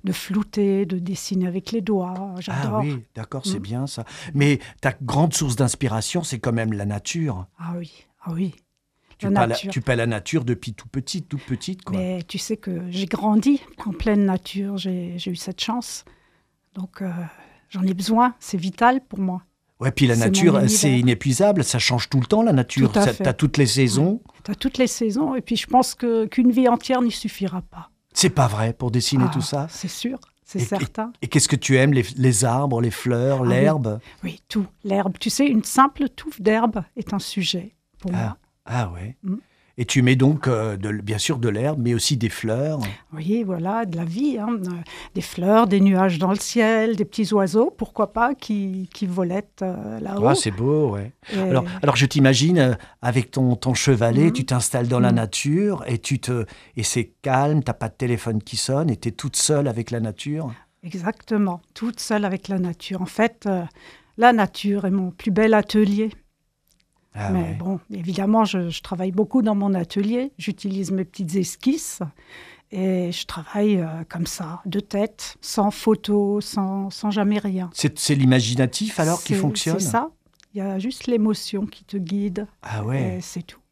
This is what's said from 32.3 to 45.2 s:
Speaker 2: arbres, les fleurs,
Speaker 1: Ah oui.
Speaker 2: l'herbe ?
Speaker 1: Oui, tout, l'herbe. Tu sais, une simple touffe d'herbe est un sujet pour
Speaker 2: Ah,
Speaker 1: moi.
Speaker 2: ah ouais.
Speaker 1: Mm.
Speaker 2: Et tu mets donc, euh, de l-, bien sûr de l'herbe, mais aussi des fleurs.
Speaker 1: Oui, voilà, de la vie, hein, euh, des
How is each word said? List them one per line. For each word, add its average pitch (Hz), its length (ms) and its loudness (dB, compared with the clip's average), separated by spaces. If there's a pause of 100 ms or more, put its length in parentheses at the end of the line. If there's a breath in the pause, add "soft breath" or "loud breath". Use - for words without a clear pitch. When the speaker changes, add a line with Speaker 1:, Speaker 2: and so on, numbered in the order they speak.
Speaker 2:
arbres, 123 360 0
les 120 100 2
fleurs, 123 480 0
Speaker 1:
Ah 127 40 0
oui. 120 60 2
Speaker 2:
l'herbe ? 127 500 2 (240 loud breath)
Speaker 1:
Oui, 170 240 -10
tout, 202 180 -2 (180)
l'herbe. 190 360 -2
Tu 233 120 -2
sais, 285 160 2
une 220 160 2
simple - 460 2
touffe - 300 -12
d'herbe 214 440 0 (120)
est - 200 -8
un 190 40 -2
sujet 185 540 -6 (260)
pour 180 160 -8
Speaker 2:
Ah, - 20 -2
Speaker 1:
moi. 110 200 -4 (280)
Speaker 2:
ah 113 280 -4
ouais. 95 300 -12
Speaker 1:
Mm. 190 120 -4 (440 soft breath)
Speaker 2:
Et 120 60 -2
tu - 160 2
mets 123 140 6
donc, 135 320 2
euh, 110 280 0
de 98 140 -6
l-, 104 140 -4
bien 104 160 -4
sûr 143 180 -2
de 117 120 0
l'herbe, 131 300 -2
mais 120 140 0
aussi 120 240 0
des 110 120 0
fleurs. 135 500 -2 (340 loud breath)
Speaker 1:
Oui, 190 300 -2
voilà, 190 420 -4
de 165 100 -6
la 170 100 -4
vie, 240 340 -2
hein, 214 80 -4 (180)
euh, 180 60 -6 (420 loud breath)
des 175 80 -4